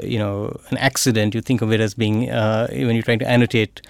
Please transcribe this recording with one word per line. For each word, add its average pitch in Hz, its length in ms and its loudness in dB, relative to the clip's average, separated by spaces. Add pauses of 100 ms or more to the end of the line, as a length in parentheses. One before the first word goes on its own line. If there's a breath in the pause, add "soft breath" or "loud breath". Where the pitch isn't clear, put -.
you 120 160 -4
know, 104 360 -4 (160)
an 127 60 -2
accident, 110 580 0
you 113 60 -2
think 123 220 0
of 110 100 0
it 110 80 4
as 107 140 0
being, 113 360 0
uh, 110 400 0
when 123 240 0
you're 113 80 0
trying 117 160 0
to 123 100 -4
annotate, 120 600 2